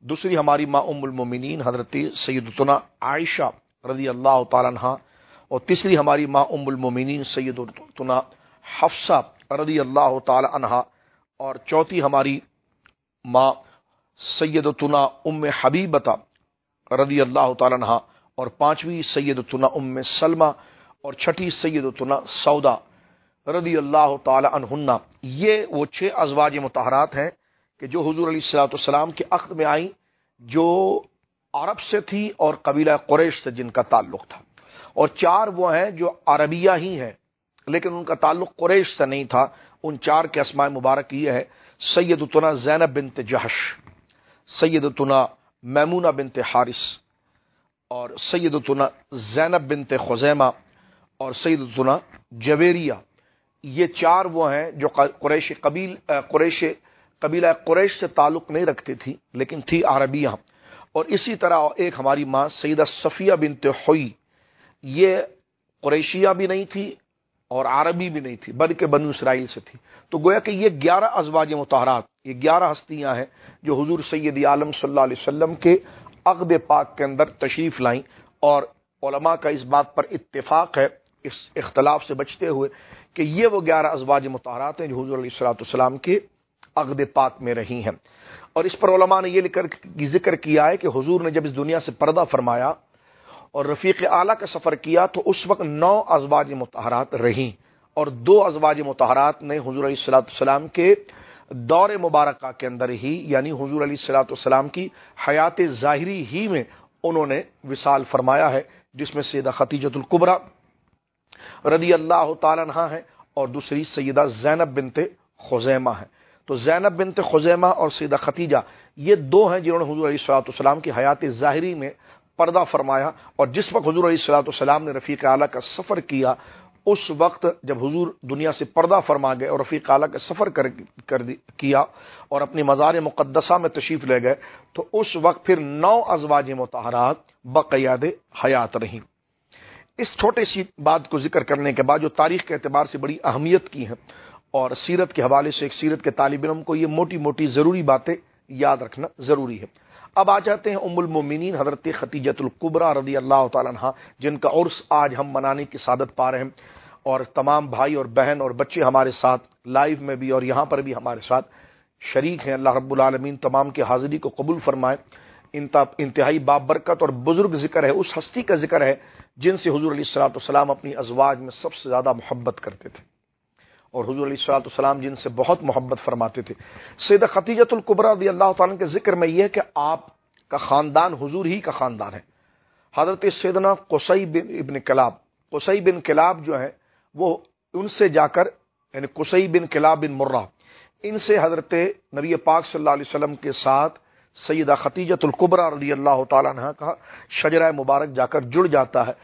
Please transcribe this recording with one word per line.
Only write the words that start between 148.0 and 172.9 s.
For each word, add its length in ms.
یاد 320
رکھنا 260
ضروری 420
ہے۔ 60
اب 160
آ 80
جاتے 320
ہیں 80
ام 200
المومنین 560
حضرت 400
خدیجۃ 460
الکبریٰ 560
رضی 200
اللہ 360
تعالیٰ 180
عنہا، 200
جن 200
کا 120
عرس 320
آج 240
ہم 140
منانے 320
کی 140
سعادت 380
پا 140
رہے 80
ہیں، 100
اور 180
تمام 360
بھائی 240
اور 100
بہن 260
اور 100
بچے 320
ہمارے 280
ساتھ 380
لائیو 320
میں 160
بھی 140
اور 120
یہاں 220
پر 160
بھی 140
ہمارے 260
ساتھ 280
شریک 440
ہیں۔ 80
اللہ 220
رب 160
العالمین 440
تمام 340
کی 120
حاضری 360
کو 180
قبول 280
فرمائے۔ 320
انت-، 440
انتہائی 460
بابرکت 580
اور 60
بزرگ 320
ذکر 280
ہے، 60
اس 280
ہستی 240
کا 120
ذکر 260
ہے 140
جن 200
سے 140
حضور 220
علیہ 140
الصلوۃ 320
والسلام 320
اپنی 260
ازواج 440
میں 100
سب 240
سے 140
زیادہ 240
محبت 480
کرتے 280
تھے۔ 140